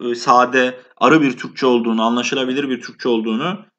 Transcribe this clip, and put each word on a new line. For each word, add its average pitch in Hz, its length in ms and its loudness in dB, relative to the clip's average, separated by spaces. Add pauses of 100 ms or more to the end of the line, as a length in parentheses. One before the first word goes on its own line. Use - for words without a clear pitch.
e, 120 140 -2
sade, 123 680 0 (160)
arı 151 260 4
bir 135 140 0
Türkçe 87 300 -4
olduğunu, 117 360 2
anlaşılabilir 127 680 -2
bir 127 140 -4
Türkçe - 260 -8
olduğunu 117 500 -2 (200)